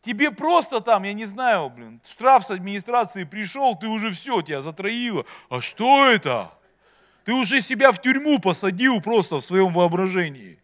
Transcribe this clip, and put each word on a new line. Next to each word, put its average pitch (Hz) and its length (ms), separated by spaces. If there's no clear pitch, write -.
Тебе 240 280
просто 285 500
там, 208 220
я 202 100
не 214 140
знаю, 202 420
блин, 120 340
штраф 247 440
с - 40
администрации 196 760
пришёл, 214 520
ты 180 100
уже 220 260
всё, 214 280
тебя 147 200
затроило. 190 640
А 127 100
что 269 460
это? 127 500
Ты 220 100
уже 262 260
себя 254 320
в 196 80
тюрьму 269 380
посадил 190 640
просто 196 340
в 131 80
своём 185 300
воображении. 170 880